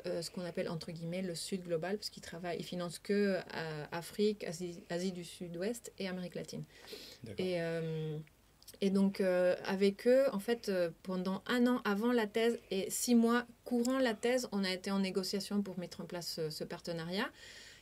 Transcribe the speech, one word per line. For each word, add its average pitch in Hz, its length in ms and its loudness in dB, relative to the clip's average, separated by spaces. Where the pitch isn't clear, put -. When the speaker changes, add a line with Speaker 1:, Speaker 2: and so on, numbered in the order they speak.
Speaker 1:
euh, 180 160 -2
ce 160 80 -6
qu'on 180 160 -6
appelle, 170 240 -4
entre 170 220 -6
guillemets, 170 320 -4
le 180 100 -4
Sud 180 300 -6
global, 175 340 0
parce - 140 -6
qu'ils - 100 -16
travaillent, 170 380 -6
ils 160 60 -6
financent 175 340 -4
que, 202 380 4
euh, 156 540 -4
Afrique, 208 520 0
Asie, 175 460 -6
Asie 180 220 0
du 175 120 -8
Sud-Ouest 180 760 -6
et 196 100 -4
Amérique 180 280 -6
latine. 156 280 -8
Speaker 2:
D'accord. 110 200 -6
Speaker 1:
Et, 180 180 0
euh, 160 560 -2
et 196 80 4
donc, 196 320 4
euh, 180 340 6
avec 196 420 2
eux, 262 260 8
en 196 60 0
fait, 233 300 -2
euh, 180 200 2
pendant 185 440 -2
un 240 200 4
an 247 180 4
avant 208 260 2
la 233 160 4
thèse 233 320 2
et 190 200 -2
six - 260 2
mois 233 300 6
courant 247 360 2
la 240 140 4
thèse, 247 380 0
on 202 120 2
a 185 80 2
été 185 200 -2
en 196 80 2
négociation 196 600 0
pour 185 180 -4
mettre 175 220 -8
en - 40 -6
place 165 280 -6
ce, 156 160 -2
ce - 140 -6
partenariat, 175 680 -4